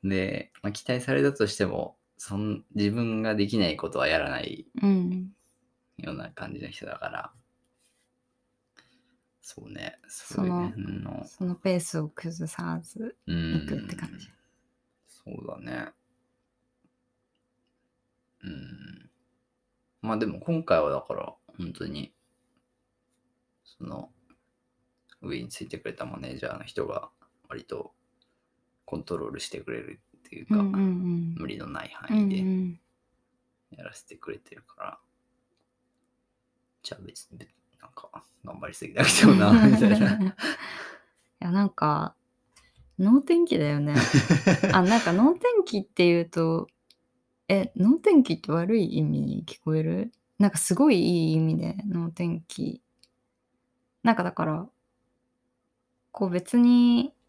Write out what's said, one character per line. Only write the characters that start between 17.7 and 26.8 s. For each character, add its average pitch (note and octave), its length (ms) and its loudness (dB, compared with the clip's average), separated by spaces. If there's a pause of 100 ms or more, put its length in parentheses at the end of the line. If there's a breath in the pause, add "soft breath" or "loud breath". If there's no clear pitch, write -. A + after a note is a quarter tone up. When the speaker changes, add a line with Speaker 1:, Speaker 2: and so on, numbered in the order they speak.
Speaker 1:
う F#2+ 40 -16
ん。 - 640 -18 (920)
ま A2 120 -2
あ、 - 20 -2
で A2+ 100 -2
も - 120 -8
今 D#3+ 240 -4
回 E2+ 180 2
は D2 100 0
だ C#2 100 -4
か - 140 -10
ら、 - 200 -12 (240)
本 F2 140 -8
当 - 140 -12
に、 D2 260 -12 (1500)
そ - 200 -20
の、 - 260 -14 (1120)
上 C#2 200 -10
に A#1+ 60 -14
つ - 140 -14
い - 40 -14
て - 120 -14
く - 80 -16
れ - 80 -12
た - 120 -12
マ - 120 -14
ネ B2+ 100 -14
ー C3 100 -14
ジ - 80 -10
ャ - 60 -8
ー - 60 -12
の - 60 -16
人 - 220 -8